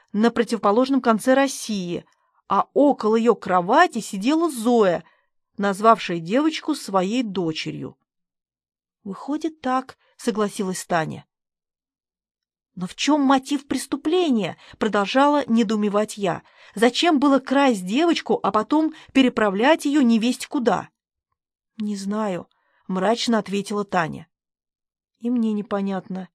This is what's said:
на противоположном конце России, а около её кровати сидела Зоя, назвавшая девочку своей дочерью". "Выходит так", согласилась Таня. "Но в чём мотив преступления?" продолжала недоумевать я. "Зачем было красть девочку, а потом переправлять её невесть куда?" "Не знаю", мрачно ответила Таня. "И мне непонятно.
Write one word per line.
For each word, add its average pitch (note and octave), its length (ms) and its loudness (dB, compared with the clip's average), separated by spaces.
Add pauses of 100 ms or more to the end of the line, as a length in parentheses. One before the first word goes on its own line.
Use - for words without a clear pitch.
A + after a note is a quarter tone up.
(140)
на A3 160 4
противоположном A#3+ 720 0
конце A#3+ 320 2
России, G#3 720 -2 (420)
а F#3+ 240 0
около B3+ 440 2
её A#3 180 4
кровати A#3 640 2
сидела C#4+ 520 -2
Зоя, A3+ 540 2 (540)
назвавшая G3+ 600 0
девочку C#4+ 540 -2
своей G3 480 -2
дочерью". D#3+ 760 -6 (1040)
"Выходит D4+ 560 -8
так", C4 380 -4 (180)
согласилась G3+ 680 -4
Таня. D3+ 400 -4 (1500)
"Но F#3 120 -8
в - 80 -14
чём D4 260 0
мотив C4+ 460 0
преступления?" C#4 880 -2 (220)
продолжала B3+ 680 2
недоумевать G#3+ 680 0
я. F3 260 -4 (320)
"Зачем B3+ 440 2
было C4+ 200 4
красть C4 460 0
девочку, C4 580 0
а G3+ 80 0
потом D4+ 440 0 (180)
переправлять A#3+ 720 2
её D4 160 2
невесть A#3 460 2
куда?" A3+ 420 -2 (880)
"Не G#3 200 -6
знаю", G3 520 -6 (400)
мрачно G#3+ 500 0
ответила G3+ 460 -4
Таня. E3 420 -4 (920)
"И A#3 100 -6
мне A3+ 240 0
непонятно. G3 840 -6